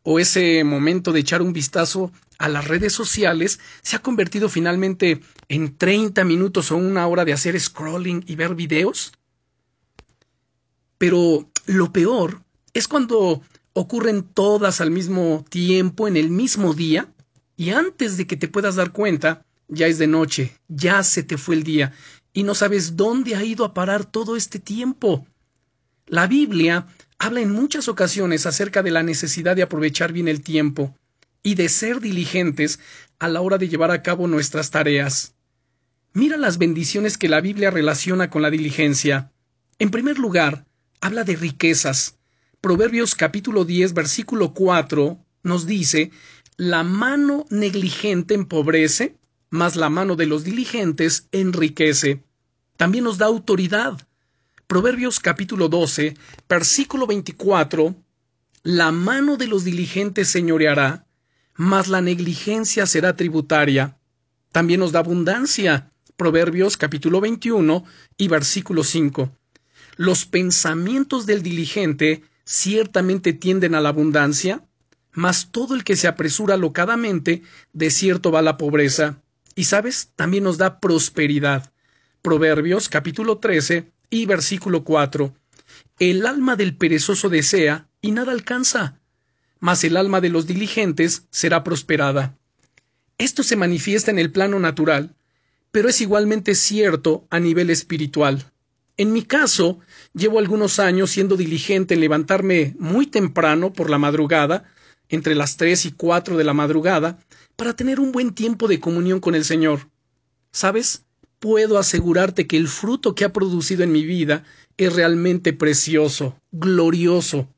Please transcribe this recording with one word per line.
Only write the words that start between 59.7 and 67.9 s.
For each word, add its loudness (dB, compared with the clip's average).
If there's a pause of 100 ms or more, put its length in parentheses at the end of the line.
señoreará, 0 (480)
mas 2
la 0
negligencia -2
será 0
tributaria". 0 (540)
También 2
nos 0
da 2
abundancia. 0 (240)
Proverbios 0
capítulo 0
veintiuno 0 (320)